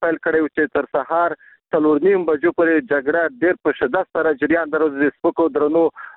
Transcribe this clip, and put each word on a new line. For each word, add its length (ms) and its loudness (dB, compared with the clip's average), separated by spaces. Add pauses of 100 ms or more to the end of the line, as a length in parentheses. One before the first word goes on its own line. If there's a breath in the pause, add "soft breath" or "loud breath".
پیل 140 -2
کړی 240 -2
و 80 -2
چې 260 -2
تر 100 -2 (100)
سهار 380 -2 (400 soft breath)
څلور 300 2
نیم 240 2
بجو 240 0
پورې 420 2
جګړه 380 0 (120)
ډېر 120 2 (100)
په 80 0
شدت 420 -2
سره 200 0
جریان 400 -2
درلود. 180 0
د 260 0
سپکو 300 0
درنو 420 2 (280 loud breath)